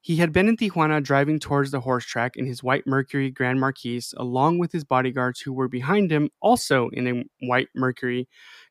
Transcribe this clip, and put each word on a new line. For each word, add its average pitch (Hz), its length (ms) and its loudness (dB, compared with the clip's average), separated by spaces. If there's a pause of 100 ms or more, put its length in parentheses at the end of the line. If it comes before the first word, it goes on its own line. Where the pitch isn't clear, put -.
He 165 140 0
had 165 160 2
been 185 140 4
in 226 100 2
Tijuana 156 460 2
driving 143 360 2
towards 139 320 0
the 135 100 -4
horse 123 240 0
track 120 300 -2
in 127 120 -4
his 123 160 -8
white 131 240 0
Mercury 135 420 0
Grand 127 300 -2
Marquis, 123 420 -2 (160)
along 131 400 2
with 175 140 -2
his 160 120 -6
bodyguards 127 580 -2
who 135 120 -8
were 131 140 -2
behind 156 440 0
him, 151 180 2 (120)
also 147 480 4
in 123 180 -4
a 123 160 -2 (220)
white 123 300 0
Mercury 127 520 -2 (440)